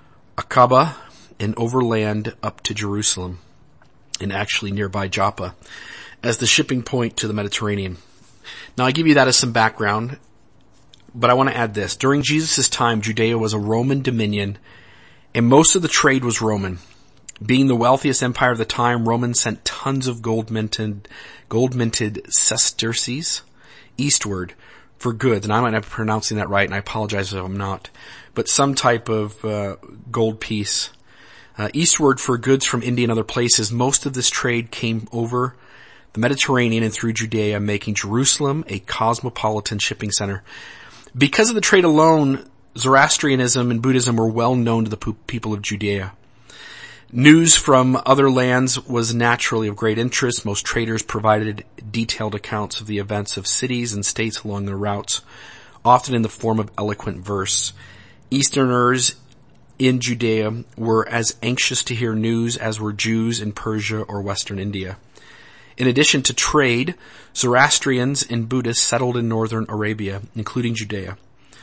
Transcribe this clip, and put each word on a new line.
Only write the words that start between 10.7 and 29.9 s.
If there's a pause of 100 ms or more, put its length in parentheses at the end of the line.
but
I
want
to
add
this.
During
Jesus'
time,
Judea
was
a
Roman
dominion, (760)
and
most
of
the
trade
was
Roman. (680)
Being
the
wealthiest
empire
of
the
time,
Romans
sent
tons
of
gold
minted, (400)
gold
minted
sesterces (540)
eastward (440)
for
goods.
And
I
might
not
be
pronouncing
that
right,
and
I
apologize
if
I'm
not, (440)
but
some
type
of,
uh, (340)